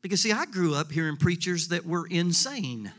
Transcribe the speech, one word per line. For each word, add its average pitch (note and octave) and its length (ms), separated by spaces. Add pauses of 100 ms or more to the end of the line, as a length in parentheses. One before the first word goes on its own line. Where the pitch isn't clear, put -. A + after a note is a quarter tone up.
Because, F#3+ 180
see, A3 120
I D4 140
grew F3+ 280
up D3+ 160
hearing D#3 260
preachers F3 520
that E3+ 180
were E3+ 200
insane. E3+ 920